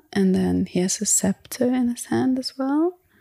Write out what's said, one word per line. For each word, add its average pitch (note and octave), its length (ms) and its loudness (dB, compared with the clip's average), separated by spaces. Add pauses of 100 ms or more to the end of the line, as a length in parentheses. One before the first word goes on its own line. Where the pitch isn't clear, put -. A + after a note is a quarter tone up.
(120)
And F#3+ 220 4
then F#3 320 0
he - 140 -2
has F#3+ 200 -2
a G#3 60 -4
scepter - 640 0
in B3+ 160 0
his A#3+ 180 -6
hand C4 320 0
as - 200 -8
well. D4+ 400 0 (220)